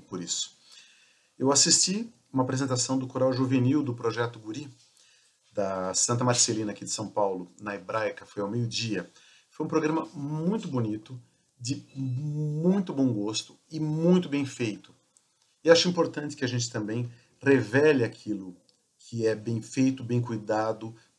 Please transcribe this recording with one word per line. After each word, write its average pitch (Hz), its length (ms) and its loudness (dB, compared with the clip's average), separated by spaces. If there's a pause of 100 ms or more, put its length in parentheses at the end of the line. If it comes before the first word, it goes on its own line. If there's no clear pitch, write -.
por 92 140 -8
isso. - 340 -8 (840)
Eu 131 140 2
assisti 185 580 2 (220)
uma 135 120 2
apresentação 131 540 -2
do 127 100 -4
Coral 131 260 2
Juvenil 131 500 4
do 120 100 -2
Projeto 117 460 -2
Guri, 151 340 -10 (800)
da 95 420 -4
Santa 120 300 2
Marcelina 110 480 2
aqui 101 140 -12
de - 60 -8
São 107 180 -6
Paulo, 95 500 -2
na 104 160 -8
Hebraica, 98 500 -4
foi - 160 -10
ao 98 80 -4
meio-dia. 113 600 -4 (440)
Foi 156 120 -6
um - 20 -10
programa 160 460 0
muito 156 520 -4
bonito, 120 540 -4 (380)
de 123 260 -6 (100)
muito 151 960 -2
bom 135 220 2
gosto 104 420 -4 (140)
e 156 100 -8
muito 165 480 4
bem 139 200 -2
feito. 107 480 -6 (680)
E 156 60 6
acho 170 180 8
importante 160 480 -2
que - 80 -4
a 127 40 0
gente 120 240 -2
também 113 360 -4 (320)
revele 135 640 4
aquilo 98 540 -6 (400)
que 113 300 -4
é 110 80 2
bem 110 260 -4
feito, 131 420 0
bem 120 160 0
cuidado, 110 760 -2 (240)